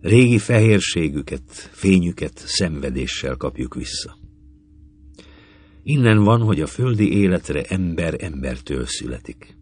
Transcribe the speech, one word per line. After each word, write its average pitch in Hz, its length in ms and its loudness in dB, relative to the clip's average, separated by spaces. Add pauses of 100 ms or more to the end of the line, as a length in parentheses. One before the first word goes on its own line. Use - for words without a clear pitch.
Régi 120 380 6
fehérségüket, 90 1120 0 (220)
fényüket 87 680 0
szenvedéssel 67 960 -6
kapjuk 65 380 -8
vissza. - 440 -10 (1600)
Innen 117 400 4
van, 113 180 4
hogy 107 200 0
a 73 60 -2
földi 113 460 0
életre 90 500 0
ember 85 640 -4
embertől 65 600 -8
születik. - 760 -12